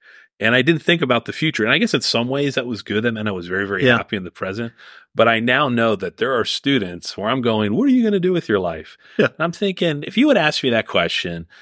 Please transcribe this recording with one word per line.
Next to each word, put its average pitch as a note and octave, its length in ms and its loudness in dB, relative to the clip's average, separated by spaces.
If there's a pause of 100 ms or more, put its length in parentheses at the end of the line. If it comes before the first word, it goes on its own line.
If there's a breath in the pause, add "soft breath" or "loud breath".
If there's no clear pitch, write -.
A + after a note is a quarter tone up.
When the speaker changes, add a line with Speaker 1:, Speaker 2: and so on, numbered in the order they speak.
(380 soft breath)
Speaker 1:
And A2+ 160 0
I B2+ 100 4
didn't D#3+ 180 2
think E3+ 200 0
about B2 220 0
the - 80 -8
future. D3+ 320 -2
And A2+ 80 2
I D3 60 2
guess A3 160 0
in C3 80 0
some A#2 260 0
ways C#3 280 -2
that B2 100 -2
was A#2 160 -6
good. G#2+ 240 -2
That A#2 80 0
meant G#2+ 160 -4
I - 20 -2
was F2+ 160 -8
very, F#2+ 180 -2
very G2 200 -2
Speaker 2:
Yeah. B2 100 4
Speaker 1:
happy G#2+ 220 -4
in F#2 80 -6
the E2+ 60 -10
present. G#2 420 -8 (400 loud breath)
But A2+ 160 4
I A2+ 100 2
now B2+ 300 2
know A#2 260 2
that F#2 220 -10
there C3 200 0
are A2 60 0
students F#2+ 760 -2
where G2+ 120 -2
I'm C3 120 0
going, G#2+ 320 2
"What A3+ 140 2
are C4+ 40 4
you B3+ 120 4
gonna G#3 160 2
do F3+ 140 0
with E3 160 -2
your G#2 100 4
life?" F2 380 -6 (200 loud breath)
Speaker 2:
Yeah. D#3+ 100 4
Speaker 1:
And - 120 -6
I'm E3+ 140 -2
thinking, F3 520 -2
if - 120 -4
you C4+ 100 6
had C#4 100 4
asked D3+ 240 0
me C3 100 0
that A2+ 160 0
question E2+ 600 -2 (140 soft breath)